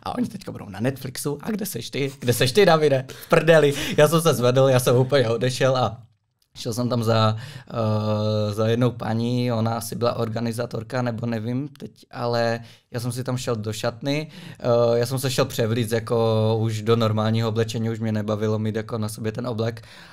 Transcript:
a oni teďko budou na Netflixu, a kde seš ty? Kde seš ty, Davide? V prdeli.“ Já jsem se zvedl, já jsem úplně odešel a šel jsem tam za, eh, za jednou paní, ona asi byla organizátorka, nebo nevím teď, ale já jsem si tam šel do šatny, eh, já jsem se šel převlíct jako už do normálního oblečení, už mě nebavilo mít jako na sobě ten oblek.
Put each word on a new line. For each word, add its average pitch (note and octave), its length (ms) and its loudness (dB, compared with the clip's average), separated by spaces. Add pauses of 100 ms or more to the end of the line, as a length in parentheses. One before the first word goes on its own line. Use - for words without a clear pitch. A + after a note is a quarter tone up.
a - 140 -8
oni B3 100 -2
teďko - 240 -12
budou G#2+ 180 -14
na F2+ 100 -12
Netflixu, C3 640 -6
a - 100 -8
kde G#3 140 -4
seš - 240 -10
ty? C3+ 300 -4
Kde B2 140 0
seš B2+ 180 2
ty, G3+ 140 6
Davide? D3+ 400 4 (200)
V - 40 -6
prdeli.“ D#3 440 6 (240)
Já D3 100 8
jsem D#3+ 140 4
se E3 120 4
zvedl, B2 340 4
já C3 120 6
jsem B2+ 180 4
úplně B2+ 320 4
odešel B2+ 480 2
a A2+ 200 0 (600)
šel A#2+ 160 -6
jsem A#2+ 160 -2
tam A#2 140 0
za, A2 320 4 (340)
eh, G#2+ 840 0
za A2 140 0
jednou A#2+ 240 2
paní, A#2 600 -2
ona A2+ 240 0
asi A2+ 200 -8
byla A#2 200 0
organizátorka, A#2 840 -4
nebo A#2+ 240 -4
nevím A#2+ 420 -4
teď, - 240 -16 (200)
ale A#2 480 -2 (320)
já B2 80 -6
jsem A#2+ 120 -4
si B2 120 -6
tam B2+ 140 -4
šel B2+ 180 -2
do A2 180 -4
šatny, C#3 540 -4 (320)
eh, A#2+ 400 4
já A#2+ 60 0
jsem C3 140 -4
se C3 120 -2
šel C3+ 140 2
převlíct A#2 460 -2
jako A2+ 680 2
už A2 200 -2
do A2+ 140 2
normálního A2 540 2
oblečení, A2+ 400 -2
už A2+ 100 -6
mě A2+ 120 -2
nebavilo G#2+ 480 -2
mít G#2+ 160 -2
jako A2 220 -6
na G#2+ 120 -4
sobě G#2+ 220 -6
ten A#2 160 -8
oblek. A2+ 340 -4 (320)